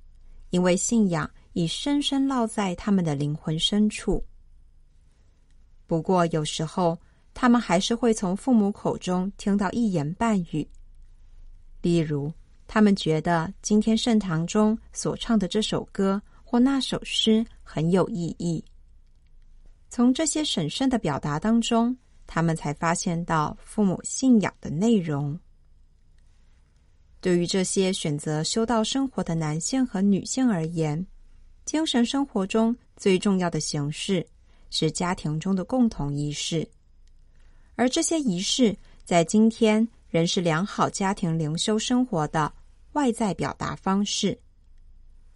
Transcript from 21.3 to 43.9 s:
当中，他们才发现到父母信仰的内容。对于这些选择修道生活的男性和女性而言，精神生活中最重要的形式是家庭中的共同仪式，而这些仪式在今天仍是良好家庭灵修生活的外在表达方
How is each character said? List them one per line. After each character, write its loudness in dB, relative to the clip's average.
当 2
中， 0
他 -2
们 2
才 -6
发 0
现 -4
到 -2
父 -2
母 0
信 4
仰 -2
的 -10
内 2
容。 -4
对 2
于 0
这 0
些 0
选 -4
择 -2
修 -2
道 0
生 -2
活 -6
的 -4
男 -2
性 0
和 -4
女 2
性 -2
而 0
言， -2
精 -2
神 2
生 -2
活 -2
中 0
最 2
重 2
要 0
的 -4
形 -4
式 -2
是 0
家 -2
庭 -4
中 -2
的 -2
共 2
同 -2
仪 -4
式， -4
而 2
这 0
些 0
仪 0
式 2
在 4
今 4
天 2
仍 2
是 -2
良 0
好 0
家 -2
庭 -2
灵 -2
修 -2
生 0
活 -2
的 -2
外 0
在 -2
表 -4
达 -6
方 0